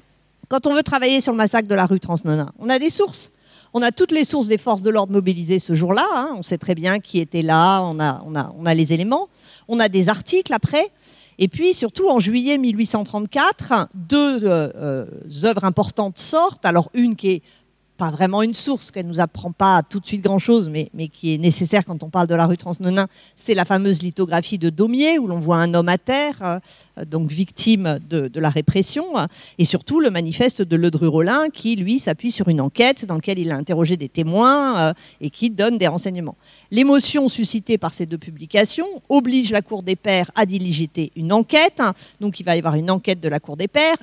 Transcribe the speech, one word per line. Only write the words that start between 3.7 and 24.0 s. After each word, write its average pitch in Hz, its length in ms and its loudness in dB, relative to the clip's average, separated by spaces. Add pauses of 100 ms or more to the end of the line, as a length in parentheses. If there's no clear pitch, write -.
On 240 80 0
a 240 80 2
toutes 359 220 0
les 311 120 2
sources 277 220 -2
des 214 120 2
forces 208 240 -2
de 214 80 2
l'ordre 202 220 0
mobilisées 185 460 0
ce 170 160 -2
jour-là, 185 400 2
hein. 277 220 -4
On 180 60 -10
sait 170 160 -6
très 185 180 -4
bien 185 240 -2
qui - 180 -4
était 165 240 -2
là, 165 380 6
on 170 180 -4
a, 143 260 -2
on 156 120 -8
a, 135 200 -6
on 165 80 -14
a 165 100 2
les 160 180 2
éléments. 233 360 -2 (380)
On 233 140 -2
a 214 80 4
des 185 200 2
articles 294 440 -2
après. 302 400 0 (500)
Et 190 60 2
puis 349 240 0
surtout, 349 380 0
en 247 100 4
juillet 247 380 0
mille 247 180 0
huit 220 80 0
cent 208 180 -2
trente-quatre, 214 920 -2
deux, 247 500 0
euh, 165 320 2
euh, 135 300 -6 (380)
œuvres 208 200 0
importantes 196 540 -2
sortent. 339 480 0
Alors 170 260 2
une 240 240 0
qui 196 140 -2
est 175 120 -2 (540)
pas 165 140 -4
vraiment 190 300 0
une 226 140 0
source, - 360 -4
qu'elle 185 160 -8
nous 170 140 -4
apprend 175 320 -4
pas 185 300 4
tout 202 180 -6
de - 60 -18
suite 202 160 -6
grand-chose, 196 480 2
mais, 151 240 -4
mais 160 140 -8
qui 160 260 -4
est 151 40 -2
nécessaire 175 460 2
quand 165 180 -10
on 160 60 -14
parle 175 200 0
de 170 60 0
la 170 120 4
rue 175 100 0
Transnonain, 185 520 -2 (260)
c'est - 180 -4
la 185 140 2
fameuse 196 360 0